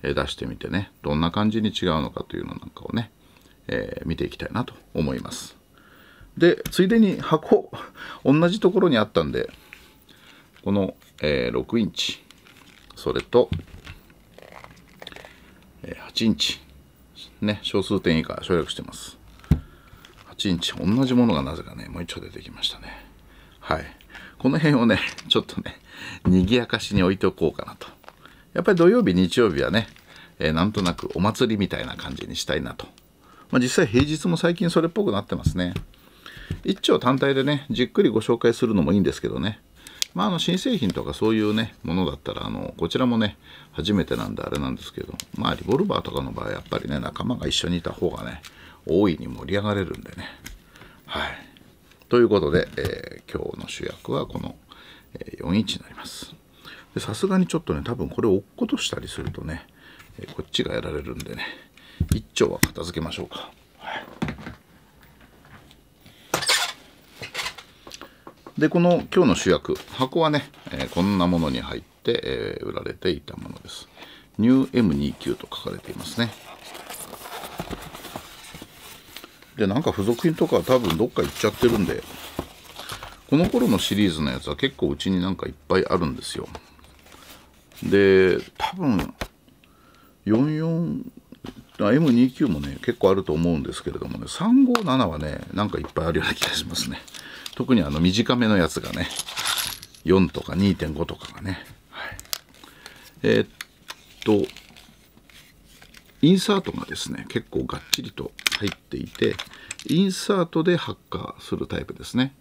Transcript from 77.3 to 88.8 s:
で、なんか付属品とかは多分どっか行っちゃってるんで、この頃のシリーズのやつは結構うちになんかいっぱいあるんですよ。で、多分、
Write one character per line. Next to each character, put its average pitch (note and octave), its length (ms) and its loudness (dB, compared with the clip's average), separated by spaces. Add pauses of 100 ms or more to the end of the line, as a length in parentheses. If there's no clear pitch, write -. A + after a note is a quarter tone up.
で、 G#2 120 2
な G#2 100 2
ん - 40 0
か G2+ 100 0
付 G2 100 -2
属 A#2 200 0
品 D#3+ 120 2
と E3 140 2
か B2 80 2
は F2 80 4
多 B2+ 160 4
分 E2+ 160 0
ど E2+ 100 2
っ - 40 -4
か - 120 -2
行 D2 60 -2
っ C2+ 40 -8
ち - 140 -2
ゃ G#2 40 4
っ - 40 -12
て B2 140 4
る A#2 100 4
ん F#2+ 60 2
で、 B1+ 180 -4 (1300)
こ C#3 80 4
の E3+ 120 4
頃 A#3+ 200 4
の G#2 100 4
シ - 160 0
リ G2+ 140 4
ー - 20 4
ズ D#2 120 -2
の C#2 100 0
や C2+ 80 -6
つ - 80 -10
は D2+ 80 -4
結 C3+ 180 -2
構 - 140 0
う C#2+ 80 0
ち F#2+ 160 -2
に F#2 80 2
な F2+ 80 0
ん F2+ 80 -2
か - 100 -8
い - 40 -8
っ - 20 -14 (160)
ぱ F#2 100 4
い - 80 4
あ - 100 0
る E2+ 100 0
ん C2+ 100 -4
で - 80 -12
す - 120 -10
よ。 - 120 -10 (1300)
で、 F#2+ 560 6 (200)
多 - 180 -4
分、 C3+ 380 0 (1120)